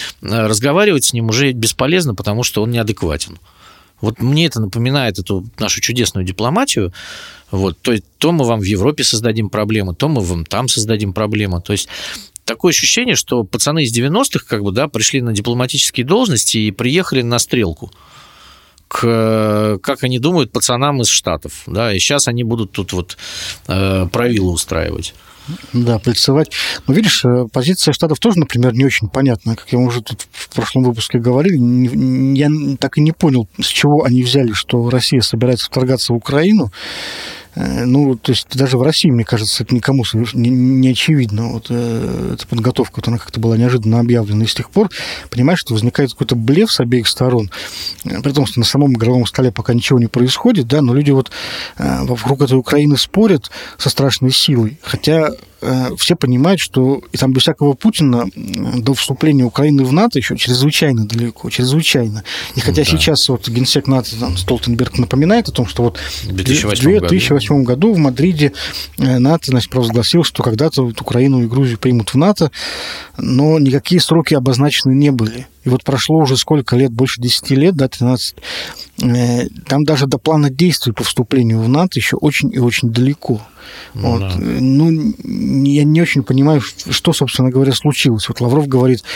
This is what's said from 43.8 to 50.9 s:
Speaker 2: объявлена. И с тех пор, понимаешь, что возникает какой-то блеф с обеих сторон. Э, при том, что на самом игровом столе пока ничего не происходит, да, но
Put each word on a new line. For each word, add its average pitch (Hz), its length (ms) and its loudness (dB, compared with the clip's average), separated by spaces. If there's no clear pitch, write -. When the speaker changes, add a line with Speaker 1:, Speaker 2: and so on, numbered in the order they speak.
Speaker 2:
объявлена. 110 420 2
И 110 40 0
с - 60 -2
тех - 160 -8
пор, - 200 2
понимаешь, 139 300 2
что - 140 -6
возникает 120 380 0
какой-то 127 240 -2
блеф 139 360 2
с - 100 0
обеих 120 260 0
сторон. 123 420 0
Э, - 160 -8
при 139 120 -2
том, 139 120 2
что - 140 -4
на 113 60 2
самом 139 280 2
игровом 120 320 2
столе 127 280 0
пока 117 200 -2
ничего 120 240 2
не 120 100 2
происходит, 131 600 2
да, 143 140 2
но 123 120 2